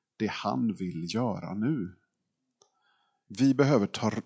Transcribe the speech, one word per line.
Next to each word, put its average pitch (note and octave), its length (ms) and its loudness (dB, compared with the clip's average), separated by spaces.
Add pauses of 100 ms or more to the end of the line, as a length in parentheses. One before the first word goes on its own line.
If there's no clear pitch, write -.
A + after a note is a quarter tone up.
(160)
det G#2+ 140 -2
han A2+ 440 -2
vill F2 400 -6
göra F#2+ 400 -4
nu. G#2+ 420 -2 (1300)
Vi C3 260 4
behöver C3+ 320 4
ta, A2 240 -2 (160)